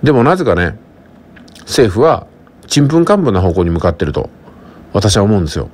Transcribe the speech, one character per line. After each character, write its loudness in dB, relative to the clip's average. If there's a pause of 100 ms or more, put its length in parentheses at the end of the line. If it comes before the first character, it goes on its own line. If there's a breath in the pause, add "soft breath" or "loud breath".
で 2
も 4
な 2
ぜ -4
か 0
ね、 -4 (800)
政 0
府 -2
は 0 (400)
ち 0
ん 2
ぷ 0
ん 2
か 2
ん -2
ぷ 0
ん -2
な 0
方 0
向 0
に 0
向 -2
か -2
っ -4
て -6
る -4
と、 -6 (640 loud breath)
私 0
は 2
思 2
う 0
ん -2
で -6
す -6
よ。 -8